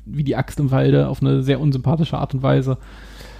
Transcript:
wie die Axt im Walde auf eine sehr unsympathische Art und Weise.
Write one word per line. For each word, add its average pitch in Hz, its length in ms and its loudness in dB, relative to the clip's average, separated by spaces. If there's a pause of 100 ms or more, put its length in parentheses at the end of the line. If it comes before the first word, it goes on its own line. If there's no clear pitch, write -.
wie 143 200 -4
die 131 100 -2
Axt - 240 -4
im 139 120 0
Walde 139 360 4
auf 131 140 -4
eine 135 200 2
sehr 131 200 0
unsympathische 147 560 0
Art - 160 -4
und 131 100 -4
Weise. 135 360 2 (600)